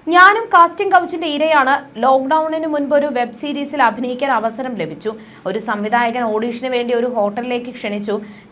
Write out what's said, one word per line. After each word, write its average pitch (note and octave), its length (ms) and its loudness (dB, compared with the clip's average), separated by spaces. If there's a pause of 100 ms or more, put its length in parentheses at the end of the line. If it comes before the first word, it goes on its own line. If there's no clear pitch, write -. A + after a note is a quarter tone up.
"ഞാനും G4 380 6
കാസ്റ്റിംഗ് F#4 480 4
കൗച്ചിന്റെ F4 340 0
ഇരയാണ്. C#4 760 0
ലോക്ക്ഡൗണിന് D#4 640 2
മുൻപ് D4 280 0
ഒരു C#4+ 100 2
വെബ് A#3+ 280 -4
സീരീസിൽ C#4+ 500 -4
അഭിനയിക്കാൻ B3 480 -2
അവസരം A#3 440 -2
ലഭിച്ചു. E3 400 -6 (300)
ഒരു G3 140 -4
സംവിധായകൻ A#3 640 -2
ഓഡീഷന് A#3 440 -2
വേണ്ടി A#3+ 260 -2
ഒരു A#3+ 120 2
ഹോട്ടലിലേക്ക് A#3+ 680 -4
ക്ഷണിച്ചു. G#3 500 -4 (300)